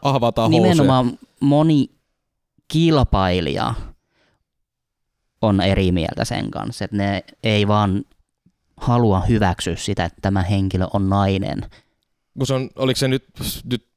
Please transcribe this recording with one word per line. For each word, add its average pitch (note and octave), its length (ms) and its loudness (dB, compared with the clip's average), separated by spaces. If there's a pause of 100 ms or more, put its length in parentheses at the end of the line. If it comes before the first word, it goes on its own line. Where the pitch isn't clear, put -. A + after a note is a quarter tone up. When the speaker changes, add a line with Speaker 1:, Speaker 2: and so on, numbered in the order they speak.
Speaker 1:
Avataan A#2 480 0
housuja. A2 120 4
Speaker 2:
nimenomaan C3 560 2 (220)
moni C#3+ 500 2 (800)
kilpailija F#2+ 1040 0 (1700)
on G2+ 180 2
eri F#2+ 320 2
mieltä - 320 -2
sen - 260 -6
kanssa, - 340 -10
että G2+ 120 -8
ne G2+ 280 -4 (180)
ei G#2 260 2
vaan G#2 360 0 (720)
halua A#2+ 440 2
hyväksyä F#2 560 0
sitä, F#2 280 -4
että E2 180 -8
tämä G2 200 0
henkilö F#2+ 500 -2
on G2 160 0
nainen. G2 520 0 (800)
Speaker 1:
Kun C3 80 -2
se C3+ 80 -2
on, C3 220 -6
oliko C3 220 -2
se C3+ 100 0
nyt, B2+ 160 -2 (460)
nyt B2 160 -6 (100)